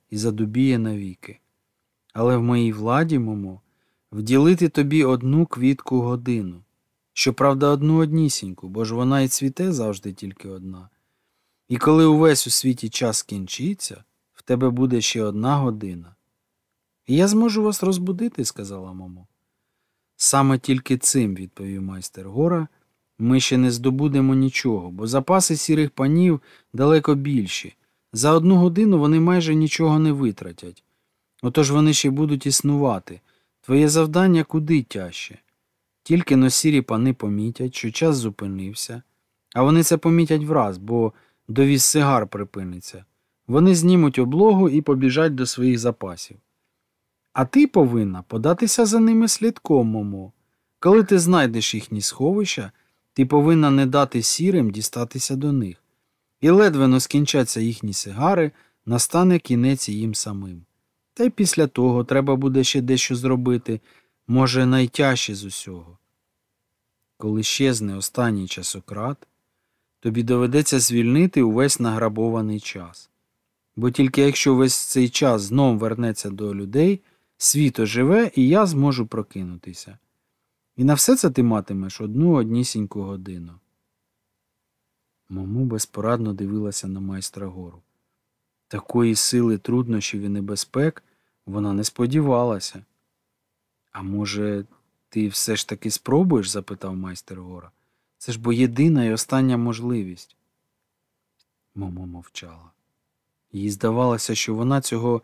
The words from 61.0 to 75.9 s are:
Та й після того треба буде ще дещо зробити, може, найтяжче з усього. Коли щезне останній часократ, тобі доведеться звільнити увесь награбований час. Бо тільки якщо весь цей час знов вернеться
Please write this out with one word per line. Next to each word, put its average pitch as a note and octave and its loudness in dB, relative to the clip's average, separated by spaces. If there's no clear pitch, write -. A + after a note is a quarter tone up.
Та A#3+ 0
й B3+ 2
після E3 0
того B2 0
треба C3+ 0
буде C3 0
ще C3+ -2
дещо B2+ 0
зробити, B2 -2
може, B2+ 2
найтяжче B2+ 0
з G2 -12
усього. F2+ -14
Коли G#2+ -4
щезне A2 -2
останній G2+ -4
часократ, G#2 -10
тобі A#2 -2
доведеться B2 2
звільнити B2 2
увесь A#2+ 2
награбований A2 -2
час. - -16
Бо A#2+ -2
тільки C3+ 2
якщо C#3 2
весь B2+ 2
цей - 0
час A#2+ 0
знов A#2+ 2
вернеться A2 -4